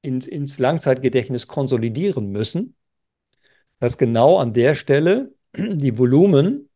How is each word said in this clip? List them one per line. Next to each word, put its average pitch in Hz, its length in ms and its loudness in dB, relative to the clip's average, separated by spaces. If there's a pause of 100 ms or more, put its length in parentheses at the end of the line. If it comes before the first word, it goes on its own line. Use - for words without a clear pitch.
ins, 127 240 -6
ins 143 320 -10
Langzeitgedächtnis 127 880 -2
konsolidieren 123 800 -4
müssen, 113 460 -6 (1040)
dass 120 180 -2
genau 123 400 4
an 120 140 -2
der 120 240 2
Stelle 175 560 0 (100)
<clears throat> - 140 -20
die 143 420 -2
Volumen 160 760 4